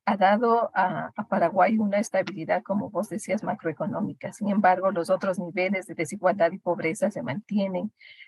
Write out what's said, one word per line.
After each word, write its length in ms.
ha 100
dado 580
a, 400
a 140
Paraguay 500
una 220
estabilidad, 640
como 260
vos 200
decías, 340
macroeconómica. 880
Sin 160
embargo, 440
los 180
otros 300
niveles 480
de 80
desigualdad 580
y 60
pobreza 520
se 100
mantienen. 720